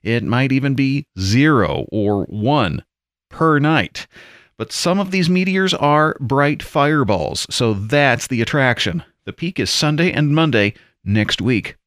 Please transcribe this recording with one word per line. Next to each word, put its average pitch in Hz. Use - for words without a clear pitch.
It 113
might 127
even 135
be 135
zero 107
or 101
one 107
per 160
night. 147
But -
some 175
of 196
these 185
meteors 185
are 151
bright 139
fireballs, 127
so 113
that's 120
the 117
attraction. 117
The 101
peak -
is 101
Sunday 156
and 147
Monday 123
next 104
week. 113